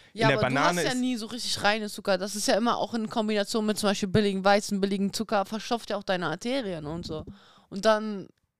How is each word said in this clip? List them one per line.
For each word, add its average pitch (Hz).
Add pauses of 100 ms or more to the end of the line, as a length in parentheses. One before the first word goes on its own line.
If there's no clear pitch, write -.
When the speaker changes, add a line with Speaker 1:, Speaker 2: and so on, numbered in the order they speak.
(120)
Speaker 1:
Ja, 214
Speaker 2:
in 220
der 220
Speaker 1:
aber 214
Speaker 2:
Banane 131
Speaker 1:
du -
hast -
ja 269
Speaker 2:
ist 254
Speaker 1:
nie 254
so 220
richtig -
reinen 214
Zucker. 196
Das 196
ist 202
ja 254
immer 233
auch -
in 220
Kombination 214
mit 214
zum 208
Beispiel 202
billigem 190
Weizen, 202
billigem 196
Zucker, 208
verstopft 220
ja 208
auch 202
deine 180
Arterien 185
und 165
so. 156 (460)
Und 190
dann 214 (320)